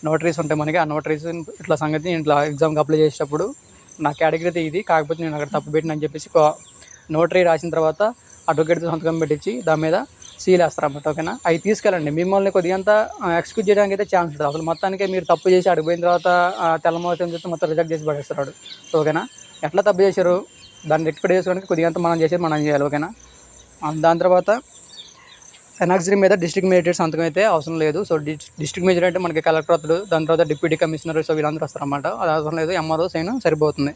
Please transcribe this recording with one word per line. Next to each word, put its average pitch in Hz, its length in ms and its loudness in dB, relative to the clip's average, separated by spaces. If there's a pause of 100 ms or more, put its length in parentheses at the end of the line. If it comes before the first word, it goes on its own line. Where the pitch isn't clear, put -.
నోటరీస్ 156 360 0
ఉంటాయి 151 200 -2
మనకి, 156 160 -2
ఆ 165 80 2
నోటరీస్ 151 420 -4
ఇట్లా 165 500 -4
సంగతి, 151 280 -2
నేను 170 160 -2
ఇట్లా 147 240 2
ఎగ్జామ్కి 151 340 0
అప్లై 151 200 2
చేసేటప్పుడు 156 560 0 (460)
నా 147 120 0
కేటగిరీ 160 320 0
అయితే 170 200 -2
ఇది, 160 180 -4
కాకపోతే 160 400 0
నేను 156 140 -6
అక్కడ 147 240 -4
తప్పు 147 100 -14
పెట్టిన 156 220 -2
అని 151 100 -4
చెప్పేసి 147 340 -8
ఒక 156 180 6 (560)
నోటరీ 165 320 2
రాసిన 170 280 2
తర్వాత 160 440 0 (340)
అడ్వకేట్తో 160 420 0
సంతకం 165 280 -2
పెట్టించి 160 440 -4
దాని 160 180 0
మీద 160 220 0 (380)
సీల్ 180 220 4
వేస్తారన్నమాట. 147 460 -2
ఓకేనా, 160 380 -4
అవి 170 120 2
తీసుకెళ్ళండి. 185 520 0
మిమ్మల్ని 190 400 0
కొద్దిగా 185 240 0
అంతా, 214 340 2 (140)
ఆ, 170 160 0
ఎక్స్క్యూజ్ 190 320 -2
చేయడానికి 202 240 4
అయితే 196 220 -2
ఛాన్స్ 170 160 0
ఉంటుంది. 147 160 -2
అసలు 160 140 -4
మొత్తానికే 190 440 -2
మీరు 185 180 -2
తప్పు 165 240 2
చేసి 185 200 4
అడిగిపోయిన 170 320 0
తర్వాత, 175 280 2 (300)
ఆ, 165 180 0
తెల్లమోతం 175 560 -2
చూస్తే 170 160 -10
మొత్తం 165 200 -4
రిజెక్ట్ 160 240 0
చేసి 156 120 -6
పడేస్తారు 143 360 -4
వాడు. 139 100 -4 (420)
So 160 80 4
ఓకేనా, 156 280 0 (360)
ఎట్లా 196 180 0
తప్పు 196 200 2
చేశారు 185 440 2 (400)
దాన్ని 156 180 0
రెక్టిఫై 170 300 0
చేసుకోవడానికి 185 320 0
కొద్దిగా 165 200 0
అంతా 170 140 -2
మనం 170 200 0
చేసేది 170 220 2
మనం 156 200 0
చేయాలి. 147 220 2
ఓకేనా, 147 260 -2 (720)
ఆ, 151 120 -4
దాని 165 240 4
తర్వాత 180 300 4 (1300)
అనక్సరీ 185 360 2
మీద 190 140 6
డిస్ట్రిక్ట్ 185 400 0
మెజిస్ట్రేట్ 175 260 4
సంతకం 160 260 0
అయితే 165 220 0
అవసరం 165 340 0
లేదు. 156 200 0
So 185 180 -2
డిస్-, 151 440 -6
డిస్ట్రిక్ట్ 175 260 -2
మెజిస్ట్రేట్ 180 300 2
అంటే - 20 0
మనకి 170 220 -2
కలెక్టర్ 160 360 2
వస్తాడు, 160 360 0
దాని 160 140 0
తర్వాత 165 200 4
డిప్యూటీ 156 300 0
కమిషనర్, 156 400 -2
so 160 160 -2
వీళ్ళందరూ 156 320 -2
వస్తారన్నమాట. 143 420 -6
అది 165 260 -2
అవసరం 156 240 -2
లేదు, 160 140 -2
ఎంఆర్ఓ 160 380 -2
సైన్ 180 320 -4
సరిపోతుంది. 151 540 0